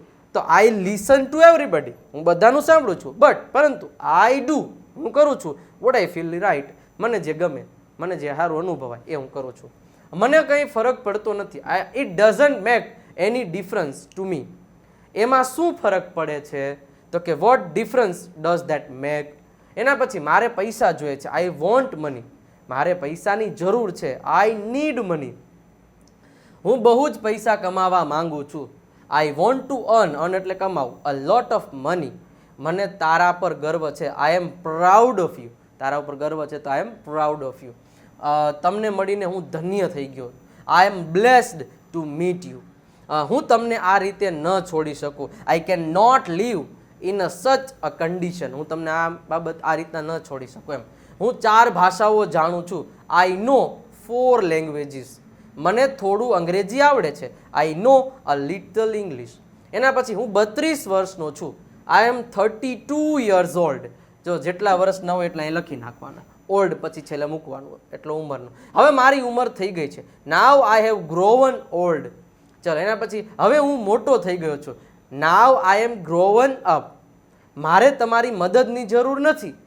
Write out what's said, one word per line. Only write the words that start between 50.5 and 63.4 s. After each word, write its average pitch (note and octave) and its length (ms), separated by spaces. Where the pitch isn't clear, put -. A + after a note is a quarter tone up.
એમ. A#2+ 60
હું A#3+ 180
ચાર A3+ 300
ભાષાઓ G3+ 560
જાણું F3 420
છું. F3 180
I F#3 60
know G#3 360
four A#3+ 340
languages. D3 640
મને G#3 300
થોડું G#3 480
અંગ્રેજી F#3+ 460
આવડે B3 300
છે. - 400
I D#3 220
know C4 280
a C#3+ 40
little G3 580
English. D3 360
એના B3+ 180
પછી, A#3+ 220
હું G#3 200
બત્રીસ C#4 540
વર્ષનો F3 440
છું. C#3+ 240
I G#3 220
am B3 60
thirty-two B3+ 1120
years F3+ 320